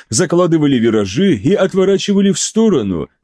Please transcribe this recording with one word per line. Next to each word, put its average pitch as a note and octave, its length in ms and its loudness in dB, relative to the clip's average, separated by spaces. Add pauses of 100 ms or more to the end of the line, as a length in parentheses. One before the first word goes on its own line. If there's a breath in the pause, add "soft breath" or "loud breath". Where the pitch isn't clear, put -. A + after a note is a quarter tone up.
закладывали D#3+ 680 0
виражи A2 580 0
и A#2 180 -2
отворачивали G3 800 0
в F3+ 80 -2
сторону, A2 720 -2 (160)